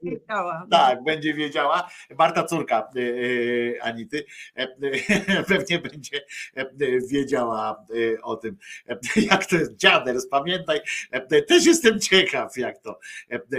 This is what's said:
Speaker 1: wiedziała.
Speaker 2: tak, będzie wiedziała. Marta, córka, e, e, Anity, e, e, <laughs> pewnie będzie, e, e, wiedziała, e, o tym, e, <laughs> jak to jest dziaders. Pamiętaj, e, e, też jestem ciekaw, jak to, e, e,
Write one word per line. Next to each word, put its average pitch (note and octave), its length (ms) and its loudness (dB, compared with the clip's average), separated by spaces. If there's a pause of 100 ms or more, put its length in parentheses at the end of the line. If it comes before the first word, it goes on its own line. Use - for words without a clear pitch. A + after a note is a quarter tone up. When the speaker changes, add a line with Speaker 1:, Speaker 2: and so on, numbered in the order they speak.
(200)
Speaker 1:
wiedziała. F3 520 -6
Speaker 2:
tak, B2+ 320 6
będzie D3+ 300 -2
wiedziała. D3+ 560 -2 (280)
Marta, E3 260 2
córka, D3 340 -2 (180)
e, B2 40 -2 (800)
e, - 40 -10
Anity, A#2 420 -6 (320)
e, B2+ 60 -6
e, C#3 800 -2
<laughs> - 100 -2
pewnie E3+ 260 0
będzie, C#3+ 420 -10 (360)
e, C3 40 -6
e, C3 60 -6 (420)
wiedziała, A#2+ 760 -2 (320)
e, - 40 -12
o A2+ 140 -6
tym, A2 220 -8 (300)
e, - 120 -8 (160)
<laughs> - 160 4
jak F#3+ 140 4
to F3+ 100 0
jest C#3 200 0
dziaders. B2+ 520 2
Pamiętaj, D#3 500 -2 (360)
e, - 20 -6 (160)
e, A#3 100 8
też F4 240 6
jestem A#3+ 340 6
ciekaw, C#3+ 580 2
jak A#2 200 -4
to, - 220 -12 (320)
e, A#2+ 40 -6
e, A#2+ 40 -4 (200)